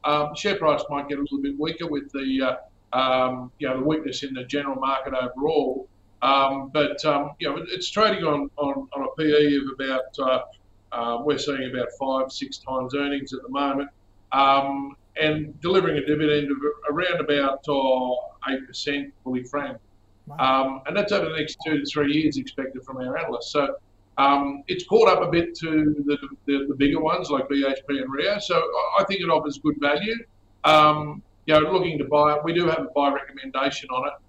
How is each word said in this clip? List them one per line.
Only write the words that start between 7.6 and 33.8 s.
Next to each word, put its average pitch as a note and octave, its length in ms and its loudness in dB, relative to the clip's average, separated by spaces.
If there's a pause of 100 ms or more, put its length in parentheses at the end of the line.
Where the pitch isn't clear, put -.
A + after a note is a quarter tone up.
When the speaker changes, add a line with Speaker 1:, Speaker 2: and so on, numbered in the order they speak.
Speaker 1:
it's - 200 -6
trading G3+ 360 2
on, C#3+ 320 0
on, C#3 360 -2
on C#3 80 -6
a B2+ 140 -6
P D#3+ 80 -2
E D3+ 320 6
of C#3 80 0 (160)
about, C3 400 -4
uh, C3 220 2 (500)
uh, A#2+ 320 -4
we're C#3+ 140 0
seeing C3 360 -4
about B2 140 -2 (100)
five, C3 360 -2
six - 240 -10
times B2+ 380 -6
earnings C#3+ 360 -4
at C3+ 120 -10
the C3 60 -14
moment, C#3 400 -2 (440)
um, C#3 640 2 (180)
and D3+ 460 -2
delivering F3 360 2
a C3+ 80 -4
dividend D3 460 2
of C#3 60 -2 (320)
around E3+ 320 0
about, C#3+ 480 0
uh, B2+ 840 0
eight C3 160 -6
percent C#3+ 460 -6 (100)
fully B2+ 200 -4
franked. C3 360 -6 (460)
Speaker 2:
Wow. C#3+ 120 -14
Speaker 1:
Um, C3 480 2
and E3+ 120 -2
that's G3+ 160 0
over D#3+ 160 0
the D#3+ 80 -6
next D#3 280 -6
two D#3 140 0
to C#3 60 -4
three C#3+ 260 0
years D3+ 240 2
expected C3 480 -8
from C3 140 -12
our B2+ 200 -6
analysts. D#3+ 360 -8
So C#3 240 0 (400)
um, C#3 500 2
it's F3 180 -4
caught A3 240 6
up F3+ 120 4
a E3 100 0
bit E3+ 240 0
to D3+ 500 2
the, C#3+ 120 2 (280)
the, C#3 240 0
the C3 60 -2
bigger D3 240 2
ones E3 300 0
like C3 200 -2
B C#3 180 0
H C3+ 200 -2
P C#3+ 120 -2
and C3 120 -6
Rio, F#3 280 0
so F3 160 -2
I, - 460 2
I F#3+ 40 2
think G3 160 -2
it E3+ 80 -2
offers D3+ 280 0
good C#3+ 220 0
value. D3+ 360 0 (480)
Um, D3+ 580 6 (240)
you D#3 80 4
know, D3+ 180 6
looking F3+ 260 0
to C#3+ 80 -2
buy D3 300 4
it, D3 80 -2
we E3+ 100 -2
do F3 140 2
have D#3+ 120 2
a C3+ 160 -6
buy C#3+ 160 4
recommendation C3+ 800 -6